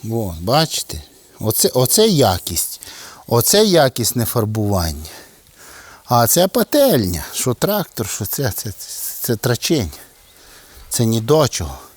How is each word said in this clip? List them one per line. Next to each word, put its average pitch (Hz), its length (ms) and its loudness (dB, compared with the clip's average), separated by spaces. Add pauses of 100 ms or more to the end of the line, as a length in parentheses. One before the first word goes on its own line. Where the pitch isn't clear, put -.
Вон, 110 380 -4
бачите? 131 600 -2 (380)
Оце, - 280 0
оце 127 400 2
якість. 104 720 0 (460)
Оце 202 380 2
якісне 135 600 2
фарбування. 101 880 -2 (960)
А 120 220 4
це 180 220 2
пательня. 165 760 2 (100)
Що 123 200 -2
трактор, 170 540 -4
що - 180 -8
це, 135 300 -4
це, 104 220 -8
це, - 100 -16 (320)
це 117 160 -2
трачень. 120 540 -2 (1000)
Це - 160 0
ні 113 160 0
до 143 280 2
чого. 76 300 -6 (180)